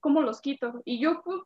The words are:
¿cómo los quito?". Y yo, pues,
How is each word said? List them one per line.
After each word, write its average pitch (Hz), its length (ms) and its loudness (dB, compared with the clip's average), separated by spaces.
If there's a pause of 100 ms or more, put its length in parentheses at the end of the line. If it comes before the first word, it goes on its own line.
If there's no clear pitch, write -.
¿cómo 302 220 4
los 226 180 0
quito?". 247 440 -6
Y 240 160 -4
yo, 330 240 2
pues, 359 220 -6